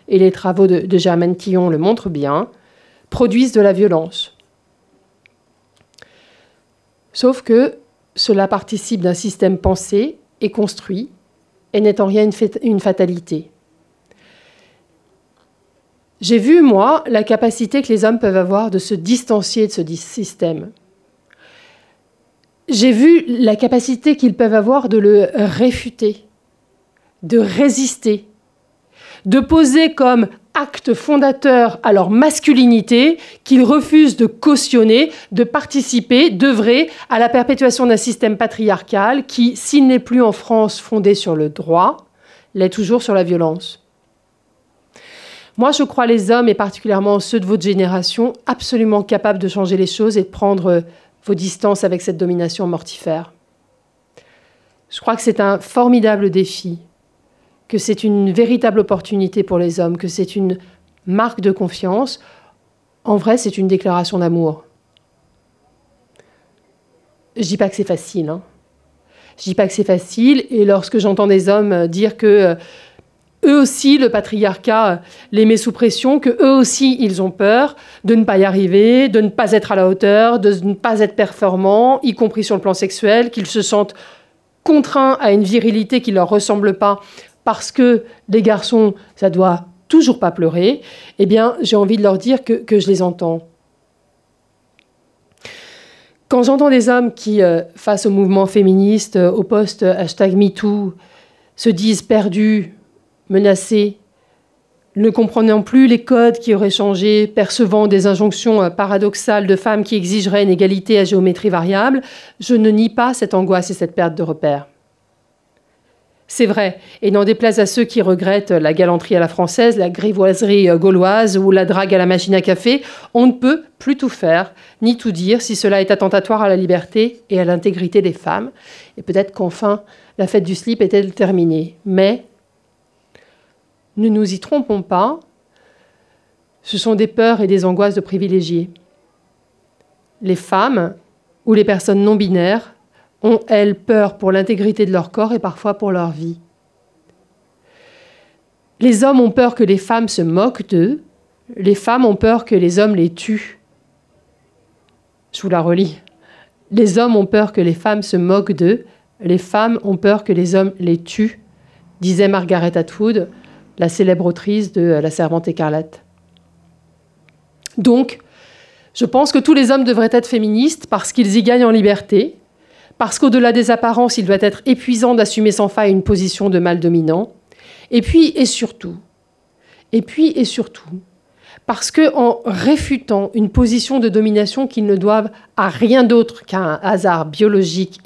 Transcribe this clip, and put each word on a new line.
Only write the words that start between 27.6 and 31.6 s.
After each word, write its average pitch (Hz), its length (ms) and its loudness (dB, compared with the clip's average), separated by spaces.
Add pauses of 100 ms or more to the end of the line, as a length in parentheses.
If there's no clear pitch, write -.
de 226 140 2
poser 311 540 2
comme 247 340 2 (260)
acte 285 400 -4
fondateur 269 880 2